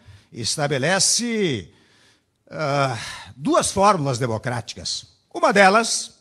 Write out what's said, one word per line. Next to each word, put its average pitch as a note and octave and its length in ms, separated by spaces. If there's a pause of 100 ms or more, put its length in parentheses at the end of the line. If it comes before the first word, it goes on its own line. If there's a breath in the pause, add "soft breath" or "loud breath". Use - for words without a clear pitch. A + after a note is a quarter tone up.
(320 soft breath)
estabelece, D3+ 1400 (800 soft breath)
ah, C#3 480 (380 loud breath)
duas C#4+ 340
fórmulas E3+ 480
democráticas. A#2 880 (260)
Uma D#4+ 200
delas, G3+ 680